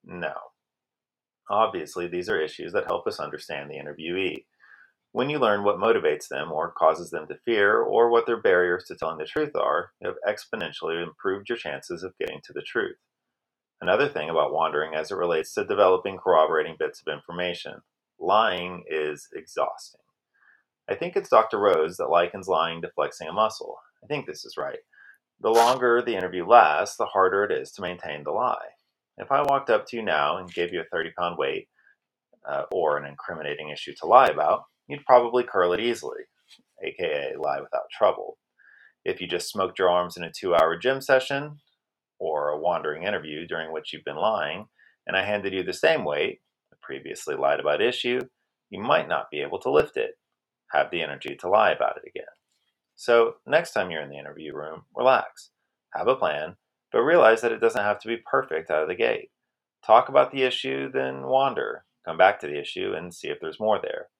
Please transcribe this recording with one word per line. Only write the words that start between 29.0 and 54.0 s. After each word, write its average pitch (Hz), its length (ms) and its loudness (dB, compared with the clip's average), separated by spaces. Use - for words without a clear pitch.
If - 140 -6
I 139 100 4
walked 139 300 0
up 107 160 2
to - 80 -12
you 113 80 -6
now 78 340 0
and 90 160 -12
gave 87 180 -4
you 87 100 -4
a 80 40 -8
thirty 82 320 -6
pound 87 220 -4
weight, 69 280 -2
uh, 71 240 -4
or 78 260 0
an 71 80 -8
incriminating 76 640 -10
issue - 260 -12
to 78 100 -10
lie 120 220 8
about, 78 380 2
you'd 143 200 -12
probably 120 360 6
curl 90 300 2
it 90 60 -2
easily, 104 420 -4
A - 100 -6
K 71 400 -4
A 71 60 -10
lie 71 200 -2
without - 320 -6
trouble. - 460 0
If - 160 -4
you 92 60 -8
just 87 240 -4
smoked 95 300 -4
your 92 100 4
arms 87 260 2
in 87 80 -10
a 82 80 -10
two-hour 82 460 2
gym 131 240 -2
session, 139 580 0
or 76 300 -2
a 76 100 -2
wandering 80 420 -2
interview 82 460 -6
during 80 240 -6
which 78 220 -10
you've 78 120 -14
been 73 100 -8
lying, 90 540 -2
and 95 100 0
I 95 60 2
handed 104 300 -2
you 175 100 -2
the 180 100 -4
same 160 300 2
weight, 76 380 -2
the - 120 -20
previously 69 540 -10
lied 69 240 0
about 73 220 0
issue, 123 400 -2
you 92 100 -12
might 120 280 0
not 78 220 -4
be 73 120 -6
able 76 180 -6
to 123 100 -4
lift - 280 2
it, - 200 -4
have 69 180 0
the 85 120 -4
energy 71 340 -8
to 90 140 -8
lie 101 220 4
about - 260 -2
it - 100 -18
again. - 160 -14
So 117 400 4
next 156 260 2
time 92 200 -2
you're 78 100 -6